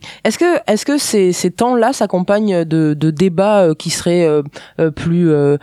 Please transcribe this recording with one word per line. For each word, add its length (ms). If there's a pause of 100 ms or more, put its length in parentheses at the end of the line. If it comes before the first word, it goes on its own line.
(240)
est-ce 140
que, 340
est-ce 140
que 120
ces, 360
ces 180
temps-là 400
s'accompagnent 720
de, 300
de 180
débats, 520
euh, 100
qui 160
seraient, 360
euh, 160 (380)
euh, 100
plus, 400
euh, 320